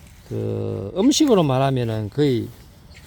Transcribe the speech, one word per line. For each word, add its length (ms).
그 680
음식으로 460
말하면은 680
거의 380